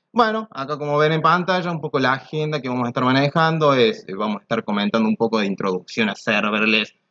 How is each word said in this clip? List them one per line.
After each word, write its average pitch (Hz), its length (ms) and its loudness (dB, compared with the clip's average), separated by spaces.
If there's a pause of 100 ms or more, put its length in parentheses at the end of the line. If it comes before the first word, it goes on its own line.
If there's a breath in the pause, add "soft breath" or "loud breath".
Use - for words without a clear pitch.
(120)
Bueno, 220 400 0
acá 135 260 -6
como 147 200 -2
ven 151 160 4
en 160 80 0
pantalla, 175 500 0
un 160 80 -6
poco 143 200 -2
la 131 140 2
agenda 151 460 -6
que 127 80 -10
vamos 123 180 -2
a 120 40 -2
estar 127 140 -4
manejando 143 680 2
es, 113 340 2
eh, 95 80 -10
vamos 104 240 -4
a - 20 -20
estar 113 240 -4
comentando 104 420 0
un 110 80 2
poco 113 240 0
de 104 60 0
introducción 98 640 -2
a 98 60 -4
serverless, 107 800 0 (180)